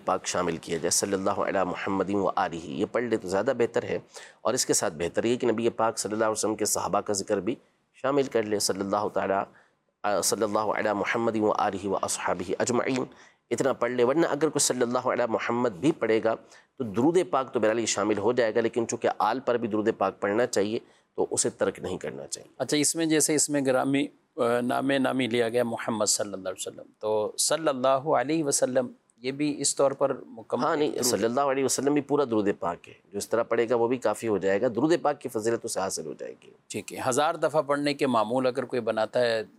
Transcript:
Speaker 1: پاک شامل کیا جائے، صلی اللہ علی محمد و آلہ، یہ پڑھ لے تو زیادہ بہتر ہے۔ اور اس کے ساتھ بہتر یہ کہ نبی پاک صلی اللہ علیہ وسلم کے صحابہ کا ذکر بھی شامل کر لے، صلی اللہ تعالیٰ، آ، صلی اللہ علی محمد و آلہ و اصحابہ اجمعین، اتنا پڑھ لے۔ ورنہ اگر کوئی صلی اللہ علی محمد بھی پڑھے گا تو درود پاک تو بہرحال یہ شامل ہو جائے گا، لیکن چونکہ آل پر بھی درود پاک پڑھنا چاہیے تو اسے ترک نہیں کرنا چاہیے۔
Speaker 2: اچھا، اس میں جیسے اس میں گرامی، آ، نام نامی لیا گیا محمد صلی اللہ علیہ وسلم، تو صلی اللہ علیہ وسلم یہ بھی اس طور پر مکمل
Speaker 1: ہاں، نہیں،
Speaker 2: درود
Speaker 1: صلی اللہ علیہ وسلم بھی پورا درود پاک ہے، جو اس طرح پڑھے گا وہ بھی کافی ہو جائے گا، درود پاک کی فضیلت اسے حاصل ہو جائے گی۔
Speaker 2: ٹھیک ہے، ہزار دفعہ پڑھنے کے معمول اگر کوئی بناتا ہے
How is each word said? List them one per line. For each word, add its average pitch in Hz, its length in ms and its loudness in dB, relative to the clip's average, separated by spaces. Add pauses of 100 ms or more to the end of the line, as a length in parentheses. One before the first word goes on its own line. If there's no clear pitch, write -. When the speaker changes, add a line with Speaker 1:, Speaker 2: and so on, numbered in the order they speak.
Speaker 1:
پاک 92 220 0
شامل 87 300 0
کیا 82 200 -6
جائے، 82 140 -2
صلی 101 240 0
اللہ 95 160 0
علی 95 360 0
محمد 95 440 -2
و 98 260 0
آلہ، 87 180 -2
یہ 80 380 -6
پڑھ 120 120 0
لے 110 120 0
تو 92 120 -8
زیادہ 101 300 0
بہتر 117 240 0
ہے۔ 90 160 -4 (420)
اور 113 140 0
اس 131 120 -2
کے 143 60 0
ساتھ 104 260 0
بہتر 85 260 -2
یہ 120 120 2
کہ 123 100 -2
نبی 113 240 2
پاک 113 280 0
صلی 101 140 -6
اللہ 110 120 0
علیہ 110 80 2
وسلم 107 220 -2
کے 107 100 -4
صحابہ 98 360 -2
کا 104 120 -4
ذکر 98 280 0
بھی 101 140 -2 (400)
شامل 139 280 0
کر 123 200 0
لے، 104 160 -2
صلی 98 220 -2
اللہ 101 320 0
تعالیٰ، 98 300 0 (600)
آ، 101 180 0
صلی 101 220 0
اللہ 104 160 2
علی 107 340 0
محمد 110 440 -2
و 107 160 2
آلہ 98 340 -2
و 95 160 0
اصحابہ 92 560 -4
اجمعین، 127 460 0 (460)
اتنا 127 220 2
پڑھ 120 180 -2
لے۔ 123 140 2
ورنہ 147 220 4
اگر 147 220 0
کوئی 143 120 0
صلی 127 220 0
اللہ 123 160 2
علی 120 300 0
محمد 120 400 0
بھی 113 240 0
پڑھے 113 320 2
گا 110 100 2 (440)
تو 131 60 -6
درود 120 340 2 (120)
پاک 131 240 -2
تو 120 60 0
بہرحال 110 180 4
یہ 113 80 0
شامل 104 320 0
ہو 104 140 2
جائے 117 220 2
گا، 117 60 2
لیکن 113 280 0
چونکہ 117 200 -2 (100)
آل 110 220 0
پر 123 160 0
بھی 117 120 -4
درود 104 200 0 (100)
پاک 95 220 -2
پڑھنا 107 260 2
چاہیے 107 320 0 (380)
تو 107 140 0
اسے 117 200 -2
ترک 98 280 -2
نہیں 90 200 -6
کرنا - 280 -10
چاہیے۔ - 320 -14
Speaker 2:
اچھا، 135 180 -2
اس 147 200 2
میں 165 100 0
جیسے 156 280 4
اس 143 160 0
میں 143 160 0
گرامی، 135 400 2 (300)
آ، 120 240 2
نام 127 300 0
نامی 131 360 2
لیا 113 220 2
گیا 120 160 2
محمد 113 420 -2
صلی 104 260 -2
اللہ 95 160 -8
علیہ 92 200 -8
وسلم، - 300 -16
تو 107 400 0
صلی 156 300 0
اللہ 131 200 2
علیہ 139 560 2
وسلم 131 480 0 (240)
یہ 123 160 -6
بھی 147 280 -2
اس - 160 -2
طور 139 140 4
پر 139 240 0 (120)
مکمل 120 380 -4
Speaker 1:
ہاں، 160 120 2
نہیں، 147 140 2
Speaker 2:
درود - 140 -2
Speaker 1:
صلی 110 200 2
اللہ 120 160 0
علیہ 135 240 2
وسلم 131 280 2
بھی 147 100 2
پورا 143 220 2
درود 107 240 2 (120)
پاک 85 280 -6
ہے، - 60 -20 (180)
جو 101 60 -8
اس 98 100 -6
طرح 113 140 2
پڑھے 117 280 0
گا 123 40 4
وہ 117 140 4
بھی 131 80 0
کافی 113 320 -2
ہو 104 100 2
جائے 95 220 2
گا، 127 80 0
درود 127 240 2 (100)
پاک 147 180 0
کی 135 80 -8
فضیلت 117 340 -2
اسے - 180 -6
حاصل 87 260 -4
ہو 71 60 -10
جائے 60 220 -12 (100)
گی۔ - 60 -20 (180)
Speaker 2:
ٹھیک 98 260 -10
ہے، 92 140 -10
ہزار 147 260 0
دفعہ 156 280 0
پڑھنے 143 320 -2
کے 143 120 0
معمول 123 400 2
اگر 127 180 -2
کوئی 123 160 -4
بناتا 110 400 0
ہے 117 220 2 (160)